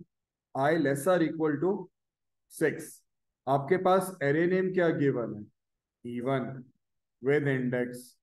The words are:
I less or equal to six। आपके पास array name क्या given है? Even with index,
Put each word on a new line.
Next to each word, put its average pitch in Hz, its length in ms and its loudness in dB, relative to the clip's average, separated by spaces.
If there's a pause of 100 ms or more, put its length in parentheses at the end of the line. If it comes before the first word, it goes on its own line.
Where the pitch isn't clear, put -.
(580)
I 139 160 2
less 139 340 0
or 180 140 4
equal 156 420 0
to 202 240 -2 (760)
six। 147 220 0 (640)
आपके 139 300 2
पास 185 460 2
array 165 260 2
name 185 240 0
क्या 175 160 2
given 127 460 0
है? 107 80 -12 (600)
Even 123 580 -4 (640)
with 143 200 2
index, 127 500 -2 (260)